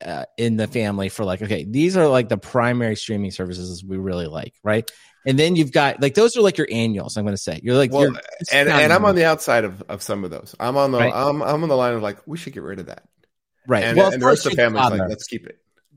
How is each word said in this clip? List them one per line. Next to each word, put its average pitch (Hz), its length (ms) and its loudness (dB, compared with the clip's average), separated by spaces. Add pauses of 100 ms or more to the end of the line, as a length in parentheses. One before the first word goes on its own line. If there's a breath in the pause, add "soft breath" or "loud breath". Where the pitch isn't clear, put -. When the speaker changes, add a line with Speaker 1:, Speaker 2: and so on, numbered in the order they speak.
Speaker 1:
uh, 85 200 -8 (120)
in 113 200 0
the 107 100 -2
family 101 420 -2
for, 110 160 -6
like, 95 160 -4
okay, 101 240 -4
these 156 320 0
are, 160 100 6
like, 127 220 2
the 110 80 0
primary 120 580 0
streaming 101 360 -6
services 90 520 -10
we 95 140 -8
really 90 300 -6
like, 78 260 -12 (100)
right? 107 260 -2 (360 loud breath)
And 131 120 2
then 165 180 4
you've 151 160 2
got, 147 300 2
like, 139 120 2
those 233 240 4
are, 233 40 4
like, 196 160 2
your 160 140 0
annuals, 113 460 -2
I'm 104 80 -2
gonna 101 120 -2
say. 82 260 -8
You're, 123 120 2
like, 131 160 4
Speaker 2:
Well, 139 120 4
Speaker 1:
you're 135 100 2 (380)
Speaker 2:
and, 143 180 4
and 151 240 4
I'm 196 100 4
Speaker 1:
counting - 20 4
Speaker 2:
on 196 100 4
the 170 100 4
outside 135 400 2
of, 98 180 -10
of - 180 -12
some 101 220 -6
of 85 80 -8
those. - 280 -16
I'm 127 180 -2
on 139 140 2
the, 123 80 2
Speaker 1:
Right. 120 140 2
Speaker 2:
I'm, 143 280 -2
I'm 151 220 -2
on 165 60 0
the 139 60 2
line 123 180 2
of, 113 80 -4
like, 104 260 -8
"We 151 100 -10
should - 160 -14
get 82 100 -14
rid 92 160 -12
of 85 80 -12
that." - 160 -18 (640)
Speaker 1:
Right. 113 160 2
Speaker 2:
And, 117 140 0
Speaker 1:
Well, 190 100 8
Speaker 2:
and 190 80 0
Speaker 1:
of 127 60 -4
Speaker 2:
the 123 40 4
rest 147 140 6
Speaker 1:
course - 60 -2
Speaker 2:
of 139 60 0
the - 40 -2
Speaker 1:
you're - 20 -4
the 123 60 4
Speaker 2:
family's 117 260 2
like, 98 100 0
Speaker 1:
father. 92 100 -2
Speaker 2:
"Let's - 160 -8
keep - 220 -12
it." - 120 -20 (380)